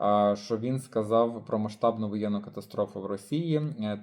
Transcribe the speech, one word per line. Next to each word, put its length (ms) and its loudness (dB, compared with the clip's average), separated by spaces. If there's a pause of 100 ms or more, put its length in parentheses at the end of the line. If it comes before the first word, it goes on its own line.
Е, 340 4
що 220 -4
він 220 -2
сказав 680 0
про 140 0
масштабну 500 0
воєнну 320 -2
катастрофу 600 -6
в 40 -6
Росії. 760 -2
Е, 240 -2